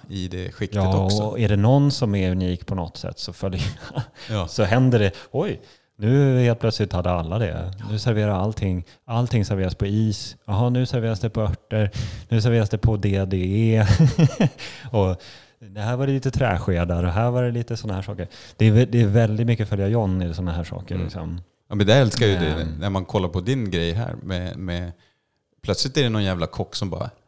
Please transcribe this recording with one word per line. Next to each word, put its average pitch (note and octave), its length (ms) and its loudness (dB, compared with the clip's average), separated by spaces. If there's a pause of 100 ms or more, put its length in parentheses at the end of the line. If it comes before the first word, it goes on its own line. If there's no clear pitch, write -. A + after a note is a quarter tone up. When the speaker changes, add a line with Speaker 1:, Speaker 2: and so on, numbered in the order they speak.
Speaker 1:
i F#2 180 -6
det F2+ 240 -8
skiktet G2+ 320 -6
Speaker 2:
Ja, F#2+ 220 2
Speaker 1:
också. G#2 180 0
Speaker 2:
och G#2+ 160 -4
är A2 100 2
det G#2 60 2
någon C3+ 360 4
som G#2 240 0
är F#2 160 2
unik F2+ 340 -2
på G2 100 -4
något F2+ 220 -8
sätt F2 220 -10
så - 140 -10
följer, F#2+ 460 -4 (160)
<laughs> - 340 -10
Speaker 1:
Ja. G2+ 180 -2
Speaker 2:
så - 160 0
händer A#2+ 360 4
det. G2+ 120 2 (200)
Oj, E3 300 -4 (360)
nu B2+ 460 4
helt A#2 160 2
plötsligt G#2+ 340 -2
hade F2+ 180 0
alla F2 280 -2
det. E2+ 340 -4 (180)
Nu G#2+ 80 -4
serverar G#2 340 0
allting, F#2+ 520 -2 (200)
allting A#2 400 0
serveras F#2+ 300 -2
på G2+ 100 -2
is. G#2+ 500 -2 (100)
Jaha, A2 240 0
nu B2 160 0
serveras A2+ 340 -2
det A2+ 100 -4
på A2+ 120 -4
örter. G#2+ 500 -2 (380)
Nu A2+ 120 2
serveras A2+ 280 2
det G#2+ 80 -4
på A2 200 2
D G2 280 0
D F#2+ 120 -2
E. G#2+ 500 2 (500)
<laughs> - 540 -4
Och F#2+ 300 2 (380)
det G#2 220 -14
här A2+ 160 -2
var C3+ 100 -2
det C#3 60 2
lite C3+ 180 -2
träskedar F2 720 0
och F2 80 0
här A2+ 200 0
var B2 120 0
det B2 80 0
lite A#2 260 -4
såna G#2 160 -6
här F#2+ 80 -4
saker. F#2+ 260 -8 (300)
Det G#2+ 80 6
är A2 60 8
vä-, A#2 200 8
det A#2+ 100 4
är A2 60 6
väldigt G#2+ 400 2
mycket A2 220 0
följa G2 180 0
John G2 340 2
i E2+ 120 -4
såna F2 180 -4
här E2+ 120 -4
saker, F2 320 -10
Speaker 1:
Mm. F2+ 100 -2
Speaker 2:
liksom. E2 360 -8 (280)
Speaker 1:
Ja, - 60 -8
men G2+ 120 4
det G#2+ 60 8
älskar A#2+ 340 4
ju G2 60 4
det, D#2+ 240 0
Speaker 2:
Men D#2+ 100 -2 (120)
Speaker 1:
när F#2+ 100 -2
man F#2+ 160 -2
kollar F#2 240 0
på F2+ 120 -4
din A2+ 300 -2
grej E2+ 220 0
här A2+ 300 -6
med, F2+ 340 -6
med, F2 340 -6 (680)
plötsligt D3+ 360 -2
är D3 60 2
det A#2+ 60 2
någon A2 140 0
jävla F2+ 240 -2
kock - 280 -8
som G2 140 -6
bara, F2 200 -6 (180)